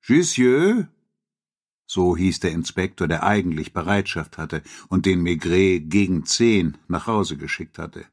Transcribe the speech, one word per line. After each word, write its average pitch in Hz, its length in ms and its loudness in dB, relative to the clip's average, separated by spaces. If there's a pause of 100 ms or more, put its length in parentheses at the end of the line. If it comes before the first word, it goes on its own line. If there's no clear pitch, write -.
„Jussieu?“ 160 800 4 (1000)
So 90 300 0
hieß 90 240 0
der 85 120 -2
Inspektor, 87 560 -4
der 80 160 -2
eigentlich 90 480 -2
Bereitschaft 90 680 -4
hatte 78 240 -8 (260)
und 92 180 0
den 90 160 2
Maigret 87 680 0
gegen 92 340 0
zehn 101 640 2
nach 87 200 -4
Hause 95 300 -2
geschickt - 420 -12
hatte. 82 340 -14